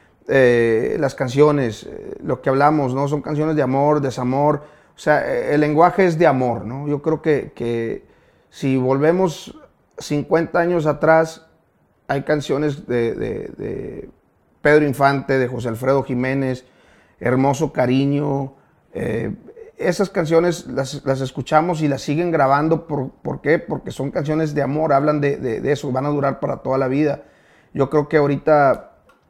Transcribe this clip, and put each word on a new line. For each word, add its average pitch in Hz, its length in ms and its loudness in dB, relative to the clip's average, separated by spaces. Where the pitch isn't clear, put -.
Eh, 120 720 4
las 131 160 -2
canciones, 139 680 2
eh, - 380 -14
lo 127 200 -4
que - 80 0
hablamos, 139 440 2
¿no? 139 140 -2
Son 143 140 -4
canciones 151 340 -2
de 151 60 2
amor, 139 400 2
desamor. 135 760 -2
O - 40 -20
sea, 147 320 2
eh, 120 220 -2
el 151 80 4
lenguaje 160 440 4
es 165 120 0
de 170 80 4
amor, 127 400 0
¿no? 135 220 -8
Yo 147 160 -4
creo 156 180 -2
que, 147 320 0
que 117 500 -6
si 135 280 -2
volvemos 151 800 0
cincuenta 165 600 -2
años 170 280 0
atrás, 160 580 2
hay 135 160 -2
canciones 147 640 -2
de, 117 260 -2
de, 104 340 -6
de - 520 -10
Pedro 147 280 4
Infante, 139 500 0
de 127 100 0
José 120 200 -6
Alfredo 127 340 0
Jiménez, 131 640 -4
Hermoso 139 520 0
Cariño, 139 840 -2
eh, - 440 -6
esas 185 320 -2
canciones 165 560 0
las, 131 400 -6
las 135 160 -2
escuchamos 156 640 -2
y 151 40 0
las 139 140 -2
siguen 165 300 -2
grabando. 151 560 2
¿Por, 135 240 -6
por - 300 -10
qué? 165 180 2
Porque - 320 -8
son 135 180 -6
canciones 156 460 -2
de 147 80 0
amor, 151 300 0
hablan 147 280 2
de, 143 160 0
de, 120 240 -4
de 139 100 -2
eso, 143 200 -2
van 135 160 -2
a - 20 -2
durar 139 300 -2
para 143 180 -4
toda 131 220 -2
la 135 80 0
vida. 143 340 0
Yo 135 200 -2
creo 147 180 0
que 160 80 2
ahorita 143 760 4